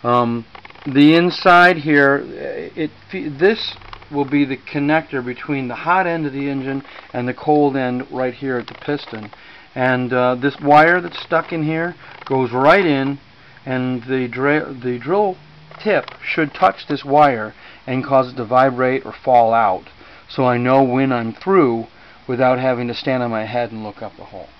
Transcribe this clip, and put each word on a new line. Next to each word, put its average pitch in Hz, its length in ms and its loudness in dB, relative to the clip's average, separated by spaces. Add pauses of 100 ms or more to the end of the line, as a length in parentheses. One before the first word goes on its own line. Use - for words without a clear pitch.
go. 120 40 -2
Um, 120 360 2 (400)
the 147 320 6
inside 175 640 6
here, 143 440 4 (540)
it 156 160 -6 (180)
fe-, 180 180 -8
this 175 460 0 (380)
will 143 160 -2
be 143 160 2
the 131 140 -4 (140)
connector 147 520 -2
between 127 420 -6
the 120 80 -8
hot 180 320 0
end 165 200 -4
of 139 60 -6
the 139 160 -6
engine 135 360 -6 (280)
and 123 140 -6
the 123 80 -6
cold 147 420 0
end 127 360 -4
right 127 220 -4
here 131 220 -6
at 113 120 -6
the - 60 -18
piston. 110 580 -10 (420)
And, 127 380 0
uh, 127 240 2
this 139 260 -2
wire 156 380 6
that's 175 200 -12
stuck 165 300 -4
in 160 140 -4
here 160 320 -4 (280)
goes 131 280 -2
right 156 340 4
in, 139 320 0 (460)
and 127 380 -4
the 131 260 -4
dri-, 135 320 0
the 127 420 -8
drill 185 340 -2 (460)
tip 190 240 0 (180)
should 151 300 -4
touch - 340 0
this 143 160 -6
wire 139 480 2 (340)
and 127 160 -2
cause 127 300 0
it 127 40 -12
to 127 100 -6
vibrate 127 580 2
or 107 80 -14
fall 120 400 2
out, 107 320 0 (420)
so - 180 -4
I 123 120 2
know 127 260 4
when 131 300 0
I'm 113 220 -4
through 135 520 0 (400)
without 127 320 0
having 123 300 -2
to 120 60 -8
stand 127 280 -4
on 120 80 -4
my 110 140 -4
head 117 280 -6
and 110 120 -12
look 104 160 -14
up 104 160 -14
the - 80 -20
hole. 98 240 -18 (120)